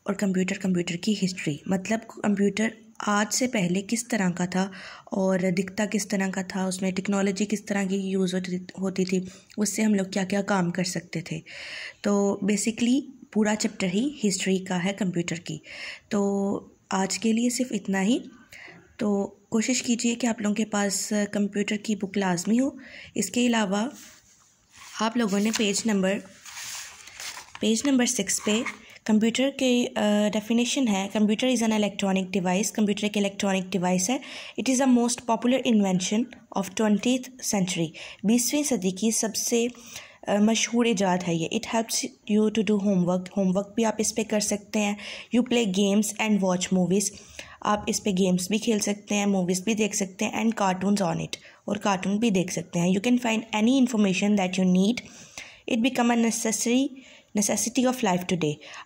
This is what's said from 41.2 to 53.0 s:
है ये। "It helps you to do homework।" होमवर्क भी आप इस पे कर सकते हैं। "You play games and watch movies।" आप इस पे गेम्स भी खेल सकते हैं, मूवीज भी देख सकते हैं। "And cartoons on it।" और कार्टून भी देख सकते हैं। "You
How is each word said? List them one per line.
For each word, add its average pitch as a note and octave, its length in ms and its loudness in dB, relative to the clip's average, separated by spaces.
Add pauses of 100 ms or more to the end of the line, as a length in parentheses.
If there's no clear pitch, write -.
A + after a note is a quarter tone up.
है E3+ 140 0
ये। E3 180 -2
"It A3+ 140 -4
helps A3+ 360 -2
you - 460 0
to G#3+ 80 -2
do G#3 180 2
homework।" F3+ 600 2
होमवर्क G3 400 0
भी A3+ 60 4
आप G#3+ 180 2
इस G#3+ 120 0
पे A3 120 -2
कर G#3+ 160 0
सकते G#3 380 -4
हैं। G#3 200 0 (380)
"You B3 120 4
play A#3 300 2
games G#3 420 2
and G#3+ 200 2
watch F#3 340 0
movies।" F#3 300 2 (600)
आप G#3 240 0
इस G#3+ 120 -2
पे G#3+ 120 -2
गेम्स F3+ 380 2
भी G#3+ 80 2
खेल A3 200 0
सकते G#3 360 -4
हैं, G3+ 120 0
मूवीज F#3 340 0
भी A3 140 0
देख G#3 200 0
सकते G3 300 -4
हैं। A3 200 -2
"And A3+ 140 0
cartoons G3 440 2
on E3 140 0
it।" D#3+ 200 -6 (320)
और G#3 100 -2
कार्टून G3 400 0
भी A#3 120 2
देख F3+ 200 2
सकते - 280 -6
हैं। F#3 200 2
"You G3 80 -4